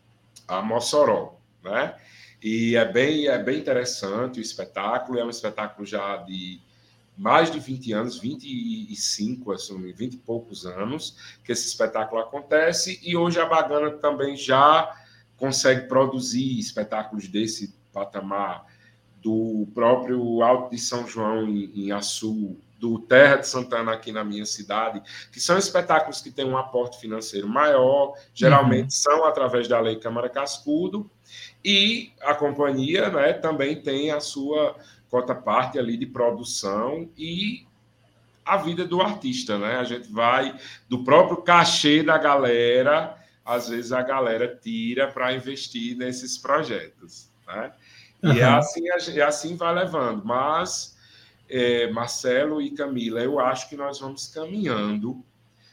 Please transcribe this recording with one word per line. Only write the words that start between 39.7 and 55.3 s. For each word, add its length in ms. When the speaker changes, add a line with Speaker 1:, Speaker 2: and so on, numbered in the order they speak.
Speaker 1:
A 80
gente 280
vai 460
do 140
próprio 340
cachê 640
da 160
galera, 1000
às 240
vezes 220
a 100
galera 600
tira 460
pra 260
investir 600
nesses 420
projetos, 920
né? 280
E 160
é 40
Speaker 2:
Aham. 140
Speaker 1:
assim, 300
é 340
assim 340
vai 180
levando. 500
Mas, 760
é, 420
Marcelo 720
e 100
Camila, 480
eu 200
acho 280
que 80
nós 240
vamos 280
caminhando 960